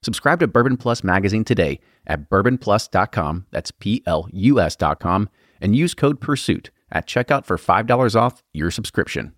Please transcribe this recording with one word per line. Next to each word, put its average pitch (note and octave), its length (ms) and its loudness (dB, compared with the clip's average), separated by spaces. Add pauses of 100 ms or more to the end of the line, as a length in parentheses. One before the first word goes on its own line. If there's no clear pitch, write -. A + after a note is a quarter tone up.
Subscribe D3+ 380 0
to D#3 60 2
Bourbon B2 280 2
Plus A#2+ 280 -2
magazine G2 420 2
today D#2 340 0 (260)
at D2 240 -6
bourbon A2+ 280 2
plus G#2+ 320 0
dot - 240 0
com, E2 380 -4
that's - 200 -6
P - 340 -4
L E2+ 280 -2
U A2 260 4
S D#2+ 160 0
dot D2+ 240 -2
com, F#2+ 300 -2 (320)
and G2+ 140 2
use E3 180 2
code C#3+ 260 0
pursuit - 520 -4 (200)
at D#2+ 160 -6
checkout C3+ 380 -2
for F2+ 120 -2
five G2+ 300 0
dollars B2 280 2
off A#2 360 0
your D#2 180 -2
subscription. - 680 -6